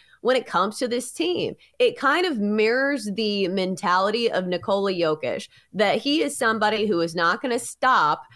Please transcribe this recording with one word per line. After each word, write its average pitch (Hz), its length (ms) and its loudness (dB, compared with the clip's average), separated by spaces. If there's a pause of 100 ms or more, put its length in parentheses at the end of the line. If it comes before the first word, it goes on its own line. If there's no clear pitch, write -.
(220)
when 254 160 2
it - 100 -4
comes 190 320 -2
to 254 80 0
this 240 240 -4
team. 330 440 -2 (240)
It 247 180 2
kind 302 280 2
of 311 140 -2
mirrors 220 760 0
the 202 360 0
mentality 190 800 0
of 185 160 -2
Nikola 196 460 0
Jokic, 156 560 -2 (240)
that 196 240 2
he 285 260 0
is 294 140 -4
somebody 214 500 0
who 180 140 0
is 165 120 -2
not 175 280 0
gonna 247 180 -2
stop 202 640 0 (120)